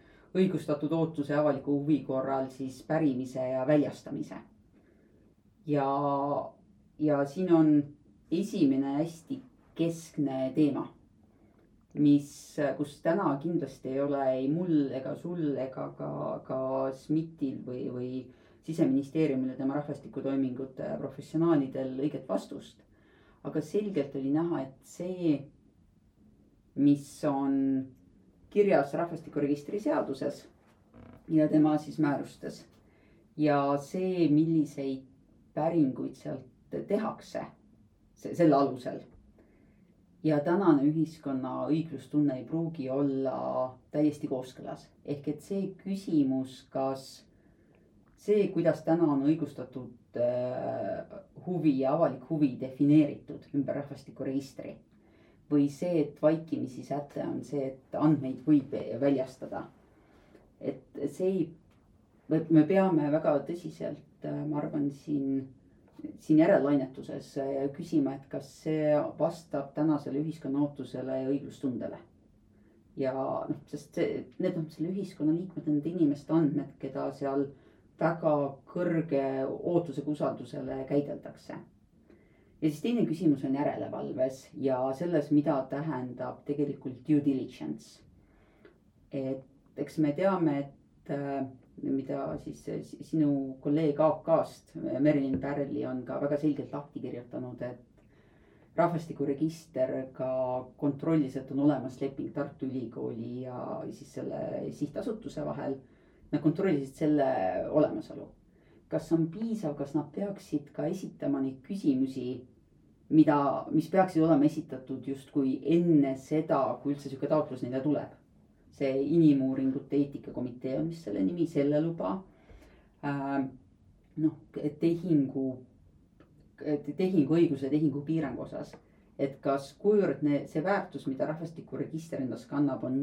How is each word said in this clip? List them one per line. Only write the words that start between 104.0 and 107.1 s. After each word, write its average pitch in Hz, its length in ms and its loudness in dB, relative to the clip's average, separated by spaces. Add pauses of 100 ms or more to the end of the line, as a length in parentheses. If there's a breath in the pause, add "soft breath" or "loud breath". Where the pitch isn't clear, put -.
selle 98 480 -6
sihtasutuse 151 800 -6
vahel. 135 320 -6 (460 soft breath)
Nad 151 160 -2
kontrollisid 156 560 0
selle 151 280 2 (440)